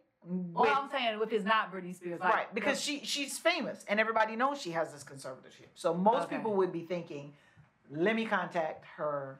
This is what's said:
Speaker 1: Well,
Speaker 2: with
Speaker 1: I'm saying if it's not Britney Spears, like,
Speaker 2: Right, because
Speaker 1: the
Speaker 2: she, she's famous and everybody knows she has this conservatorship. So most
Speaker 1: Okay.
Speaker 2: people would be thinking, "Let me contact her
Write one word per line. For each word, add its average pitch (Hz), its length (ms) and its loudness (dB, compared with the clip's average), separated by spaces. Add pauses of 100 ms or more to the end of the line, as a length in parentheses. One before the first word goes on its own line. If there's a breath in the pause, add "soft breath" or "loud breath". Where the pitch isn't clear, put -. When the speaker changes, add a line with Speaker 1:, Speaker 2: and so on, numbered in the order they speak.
(260)
Speaker 1:
Well, 180 380 0
Speaker 2:
with - 100 6
Speaker 1:
I'm 277 160 0
saying 233 300 0
if 220 120 -2
it's 208 120 0
not 208 280 2
Britney 180 220 -8
Spears, 170 260 -8
like, 180 140 4
Speaker 2:
Right, 190 200 0
because 233 240 2
Speaker 1:
the - 40 -4
Speaker 2:
she, 285 220 -4
she's 277 340 -4
famous 330 500 0
and 208 120 2
everybody 220 360 2
knows 277 240 0
she 175 100 -8
has 160 220 0
this 143 120 -14
conservatorship. - 680 -14
So 165 200 2
most 208 300 4
Speaker 1:
Okay. - 140 -4
Speaker 2:
people 214 160 0
would 185 180 4
be 165 100 -4
thinking, 147 520 -8 (560 soft breath)
"Let 180 260 2
me 226 80 0
contact 175 600 -2 (120)
her 143 440 -4